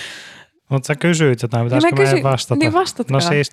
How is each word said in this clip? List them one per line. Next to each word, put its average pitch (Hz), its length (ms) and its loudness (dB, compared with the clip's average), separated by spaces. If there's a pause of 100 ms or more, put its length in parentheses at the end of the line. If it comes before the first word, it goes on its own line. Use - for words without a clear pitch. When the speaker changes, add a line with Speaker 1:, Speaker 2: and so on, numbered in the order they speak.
(720)
Speaker 1:
Mut 135 140 -2
sä 156 100 -2
kysyit 156 480 2
jotain, 117 180 -2
Speaker 2:
Niin 117 80 0
Speaker 1:
pitäisikö 330 240 2
Speaker 2:
mä 139 60 -2
Speaker 1:
meidän 135 120 4
Speaker 2:
kysyin, - 120 2
Speaker 1:
vastata? 135 360 0
Speaker 2:
niin 311 140 0
vastatkaa. 330 420 -2
Speaker 1:
No 139 60 2
siis 147 320 0